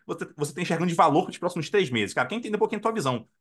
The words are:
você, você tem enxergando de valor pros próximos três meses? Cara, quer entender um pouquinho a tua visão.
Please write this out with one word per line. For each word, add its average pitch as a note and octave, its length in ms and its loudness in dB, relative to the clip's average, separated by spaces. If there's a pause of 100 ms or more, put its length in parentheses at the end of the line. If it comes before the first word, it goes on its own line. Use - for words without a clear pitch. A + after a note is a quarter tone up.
você, - 300 -8
você C#3+ 180 -4
tem F3+ 80 -4
enxergando F3 260 0
de E3+ 60 -2
valor E3 300 6
pros - 120 -10
próximos D#3 320 -4
três F#3+ 220 2
meses? G#2+ 240 -2
Cara, C3 140 0
quer G#3+ 80 -6
entender A3+ 180 -6
um G3+ 60 0
pouquinho G#3+ 180 0
a G#3 40 -14
tua A3+ 100 0
visão. C3+ 340 -2 (140)